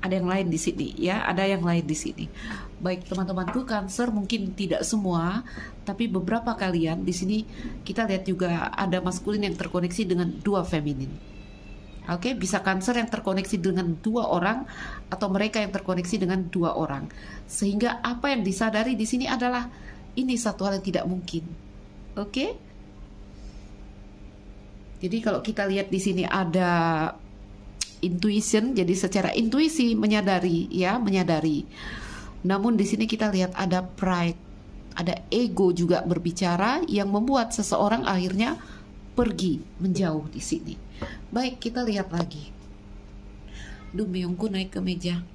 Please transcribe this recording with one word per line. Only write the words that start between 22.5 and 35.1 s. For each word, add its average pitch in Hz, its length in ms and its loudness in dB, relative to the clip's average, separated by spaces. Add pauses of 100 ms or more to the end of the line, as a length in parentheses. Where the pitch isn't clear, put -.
Jadi 185 160 0
kalau 220 240 2
kita 214 240 -2
lihat 196 240 0
di 190 80 2
sini 185 320 2
ada 170 800 4 (960)
intuition, 214 680 4
jadi 180 220 4
secara 190 400 2
intuisi 254 580 4
menyadari, 196 800 4
ya, 185 280 2
menyadari. 175 680 4 (800)
Namun 196 300 4
di 202 120 6
sini 220 200 2
kita 220 220 2
lihat 185 260 2
ada 185 280 2
pride, 175 560 2 (560)
ada 175 320 0